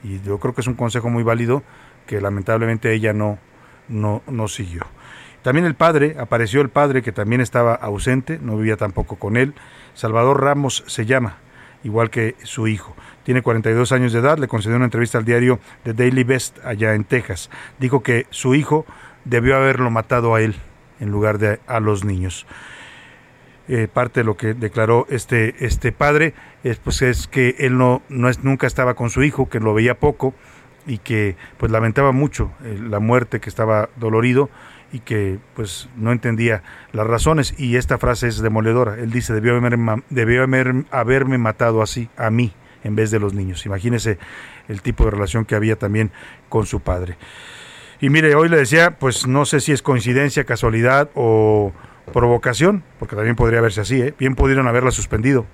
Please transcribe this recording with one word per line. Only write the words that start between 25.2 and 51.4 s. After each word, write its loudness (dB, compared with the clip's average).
este 0
padre 2
es, -2
pues, -4
es 0
que 2
él 2
no, 4
no 0
es, -2
nunca 0
estaba -2
con -4
su 0
hijo, 0
que -4
lo 0
veía 2
poco 0
y -6
que, -2
pues, -2
lamentaba 2
mucho, 0
eh, -10
la -4
muerte, 2
que -10
estaba 0
dolorido 2
y -12
que, -4
pues, -10
no -2
entendía 0
las -2
razones. 2
Y 0
esta 0
frase 0
es -4
demoledora. 0
Él -6
dice, -2
"Debió 2
haber 2
ma-, 0
debió 2
haber, 0
haberme 2
matado 2
así, -4
a 0
mí, 0
en -4
vez 0
de 0
los -2
niños". -6
Imagínese -2
el -10
tipo 0
de 0
relación -2
que -4
había 0
también -2
con -2
su -6
padre. -6
Y 0
mire, 4
hoy 4
le 4
decía, 4
pues, -2
no 2
sé 0
si -4
es 0
coincidencia, 0
casualidad 2
o 4